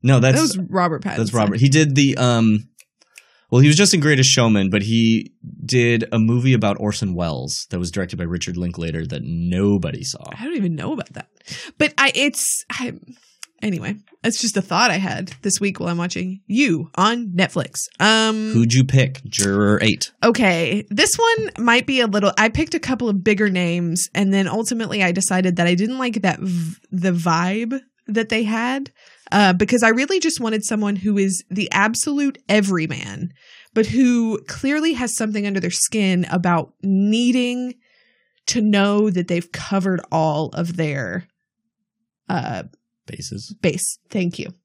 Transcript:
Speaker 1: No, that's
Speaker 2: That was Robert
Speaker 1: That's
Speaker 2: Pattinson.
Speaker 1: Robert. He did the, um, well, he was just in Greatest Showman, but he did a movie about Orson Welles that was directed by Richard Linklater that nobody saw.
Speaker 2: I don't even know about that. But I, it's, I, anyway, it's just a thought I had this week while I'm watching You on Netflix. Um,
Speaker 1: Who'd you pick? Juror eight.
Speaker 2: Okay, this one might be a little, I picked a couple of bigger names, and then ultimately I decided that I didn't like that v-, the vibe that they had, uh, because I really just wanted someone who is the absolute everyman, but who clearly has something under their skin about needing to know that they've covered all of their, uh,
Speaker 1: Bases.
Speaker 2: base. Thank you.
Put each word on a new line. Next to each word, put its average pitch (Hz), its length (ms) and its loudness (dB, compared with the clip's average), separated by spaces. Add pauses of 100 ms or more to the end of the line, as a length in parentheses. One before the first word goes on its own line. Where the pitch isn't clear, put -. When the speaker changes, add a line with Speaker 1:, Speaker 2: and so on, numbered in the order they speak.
Speaker 1:
No, 127 160 6
that's 127 180 6
Speaker 2:
That 302 40 4
was 220 180 0 (120)
Robert 175 340 0
Speaker 1:
That's 110 260 -4
Speaker 2:
Pattinson. 110 40 -6
Speaker 1:
Robert. 110 260 2
He 139 80 6
did 147 260 4
the, 139 220 4
um, 113 440 4 (880)
well, 120 100 6
he 139 80 10
was 151 80 6
just 196 160 4
in 180 80 2
Greatest 139 300 4
Showman, 107 400 4
but 101 100 2
he 113 540 2 (320)
did 117 440 2
a 117 80 0
movie 120 360 4
about 104 260 0
Orson 104 340 -4
Welles 78 540 -6
that 92 100 -6
was 87 120 -4
directed 92 260 -6
by 87 80 -6
Richard 87 320 -6
Linklater 82 520 -6
that 71 140 -8
nobody 87 800 -2
saw. - 280 -12
Speaker 2:
I - 120 -14
don't 330 120 -6
even 180 180 -2
know 240 200 -6
about - 180 -12
that. - 160 -16 (480)
But 294 220 0
I, 269 160 2
it's, - 560 -2
I, - 240 -8 (680)
anyway, 202 320 -4 (300)
it's - 160 0
just 226 160 -2
a 190 60 0
thought 202 280 2
I 160 60 0
had 190 360 -4 (100)
this - 180 -2
week 196 180 -2
while 170 100 -4
I'm 170 100 -2
watching 180 500 -6
You 196 480 0
on 214 400 0
Netflix. - 460 -2 (180)
Um, 220 520 2
Speaker 1:
Who'd 117 200 4
you 131 120 4
pick? 131 400 2
Juror 101 580 2
eight. - 280 0 (140)
Speaker 2:
Okay, 208 680 2
this 277 260 0
one 453 340 0 (140)
might 240 220 4
be 262 140 0
a 233 80 2
little, 202 300 2
I 220 100 4
picked 311 260 -2
a 320 60 -2
couple 247 280 -4
of 202 140 0
bigger 208 280 2
names, 175 680 -2
and 196 180 2
then 196 140 2
ultimately 226 560 -2
I 175 80 2
decided 185 440 0
that 175 120 2
I 180 80 4
didn't 220 220 -2
like 240 240 -2
that 185 180 0
v-, 175 360 -4 (140)
the 185 220 0
vibe 185 680 -2 (300)
that 220 220 -2
they 226 140 0
had, 240 460 -4 (400)
uh, 196 220 6
because 214 320 2
I 226 40 6
really 277 320 2
just 311 200 -2
wanted 220 240 -2
someone 208 320 -2
who 196 220 0
is 196 320 0
the 202 220 -6
absolute 269 640 0 (120)
everyman, 180 840 -2 (440)
but 220 120 2
who 233 600 2
clearly 302 460 -2
has 240 220 -6
something 214 300 -4
under 196 140 -2
their 175 100 -4
skin 190 600 0
about 175 520 -2
needing 240 920 0 (720)
to - 140 -2
know 208 500 2
that 175 180 -2
they've 170 240 -4
covered 190 480 -2 (120)
all 156 380 0
of 170 260 -6
their, 143 500 -4 (1040)
uh, 120 360 -6 (420)
Speaker 1:
Bases. 107 540 -14
Speaker 2:
base. - 380 -4 (120)
Thank 180 280 -4
you. 208 100 -10 (160)